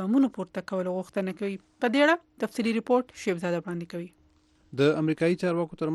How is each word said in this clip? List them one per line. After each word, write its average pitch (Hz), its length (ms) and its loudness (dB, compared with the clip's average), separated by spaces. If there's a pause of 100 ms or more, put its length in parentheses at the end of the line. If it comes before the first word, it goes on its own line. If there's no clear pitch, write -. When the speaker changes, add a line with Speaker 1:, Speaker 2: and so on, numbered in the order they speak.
Speaker 1:
ګامونو 240 340 4
پورته 185 380 -8
کولو 185 260 -2
غوښتنه 185 400 -6
کوي. 196 160 -4
په - 380 -4
دې 277 120 4
اړه 330 400 0
تفصیلي 226 360 -2
ریپورت 247 420 0
شیبزاده 175 420 -2
وړاندې 175 300 -8
کوي. 175 180 -12 (640)
Speaker 2:
د 147 220 4
امریکایي 160 400 2
چارواکو 170 400 -2
تر 156 140 -2